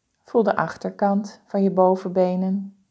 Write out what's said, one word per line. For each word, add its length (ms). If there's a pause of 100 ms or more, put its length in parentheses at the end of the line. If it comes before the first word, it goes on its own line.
(180)
Voel 240
de 140
achterkant 920
van 160
je 80
bovenbenen. 1200